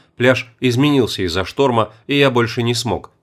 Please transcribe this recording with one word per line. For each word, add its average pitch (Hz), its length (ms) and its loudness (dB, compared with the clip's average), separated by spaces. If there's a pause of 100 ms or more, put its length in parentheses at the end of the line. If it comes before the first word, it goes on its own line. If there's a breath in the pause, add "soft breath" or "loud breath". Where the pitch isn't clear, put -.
(180 loud breath)
пляж 123 420 0
изменился 127 640 0
из-за 87 220 -2
шторма, 120 480 0 (120)
и 143 120 -2
я 139 120 4
больше 120 320 0
не 120 140 0
смог 107 360 -6 (120)